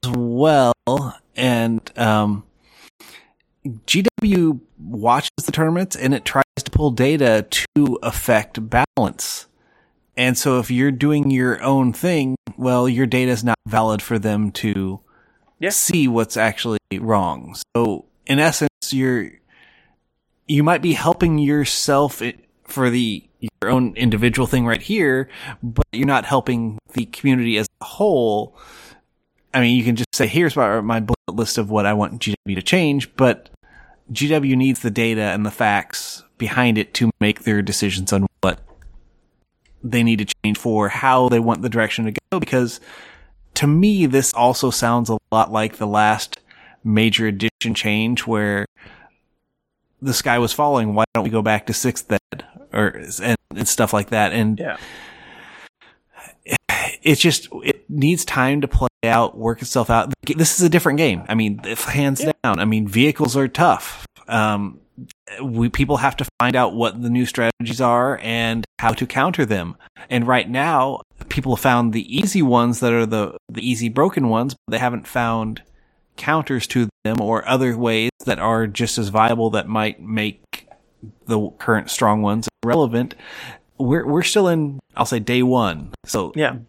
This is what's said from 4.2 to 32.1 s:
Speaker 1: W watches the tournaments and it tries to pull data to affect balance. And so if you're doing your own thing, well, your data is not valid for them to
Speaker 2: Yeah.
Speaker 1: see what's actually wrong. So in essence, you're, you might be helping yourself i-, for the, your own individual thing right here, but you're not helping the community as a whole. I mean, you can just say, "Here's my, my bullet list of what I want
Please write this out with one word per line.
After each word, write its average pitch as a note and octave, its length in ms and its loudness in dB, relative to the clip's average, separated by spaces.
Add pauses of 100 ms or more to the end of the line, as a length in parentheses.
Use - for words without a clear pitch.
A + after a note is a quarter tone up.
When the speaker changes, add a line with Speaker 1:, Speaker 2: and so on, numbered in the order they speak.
Speaker 1:
W F3 400 2 (180)
watches A2+ 520 0 (140)
the - 80 -4
tournaments E3+ 420 0
and C3 200 0
it - 100 -4
tries - 180 0 (220)
to - 60 -10
pull D3 200 2
data B2 560 2 (300)
to C#3+ 260 2
affect A2+ 560 0 (100)
balance. - 760 -2 (680)
And B2+ 200 2
so C3 220 0
if A#2 120 -4
you're C3 200 2
doing C#3+ 400 2
your B2+ 320 0
own C3 300 2
thing, D3 420 0 (220)
well, B2 320 2
your B2+ 180 2
data B2+ 240 0
is A2 140 -2
not A#2 220 0
valid A2 360 0
for A#2 160 -2
them G#2 340 0
to G2 480 -4 (600)
Speaker 2:
Yeah. F3+ 100 -2
Speaker 1:
see F3 380 2
what's A2+ 280 0
actually A2 420 -2 (200)
wrong. F2+ 580 -2 (200)
So C#3 300 -2 (200)
in C3+ 120 2
essence, D3+ 300 2 (220)
you're, B2+ 420 -2 (1160)
you D3 160 4
might D#3+ 180 2
be E3 120 2
helping E3 440 2
yourself C#3+ 840 0
i-, A#2+ 120 -6 (300)
for B2+ 260 0
the, A#2 380 -2 (120)
your G#2 300 -6
own B2+ 260 0
individual A#2 520 2
thing B2 180 0
right A2+ 160 0
here, C#3 460 0 (340)
but A2+ 300 -2
you're C3 140 -2
not C3 180 2
helping A#2 540 -2 (160)
the A#2 120 -4
community B2 500 0
as G#2+ 120 -2 (120)
a - 40 -12
whole. A#2+ 720 0 (1000)
I C3 60 4
mean, A#2+ 160 4
you A#2 80 2
can A#2+ 120 2
just A#2+ 180 -4
say, - 120 0
"Here's D#3 300 0
my, A2+ 240 2
my A2+ 200 -2
bullet G#2+ 380 -4
list A2+ 200 -2
of G#2 120 -4
what G#2 160 0
I G#2 80 2
want G#2 260 -2